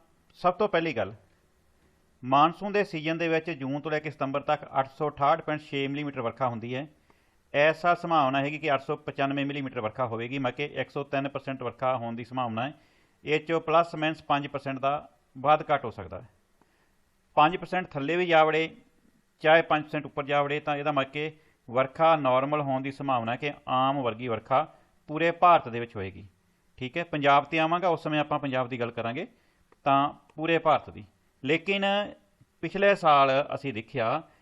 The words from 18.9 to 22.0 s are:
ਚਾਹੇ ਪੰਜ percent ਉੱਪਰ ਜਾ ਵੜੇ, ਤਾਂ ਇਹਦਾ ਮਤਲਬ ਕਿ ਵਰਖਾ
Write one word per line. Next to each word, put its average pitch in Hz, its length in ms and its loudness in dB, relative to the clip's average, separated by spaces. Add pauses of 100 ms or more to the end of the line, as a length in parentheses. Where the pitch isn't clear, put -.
ਚਾਹੇ 160 200 8
ਪੰਜ 151 220 0
percent 147 200 -6
ਉੱਪਰ 143 200 -6
ਜਾ 143 180 2
ਵੜੇ, 147 160 -2
ਤਾਂ 147 180 -4
ਇਹਦਾ 147 140 -2
ਮਤਲਬ 135 200 -2
ਕਿ 151 200 -6 (360)
ਵਰਖਾ 135 500 2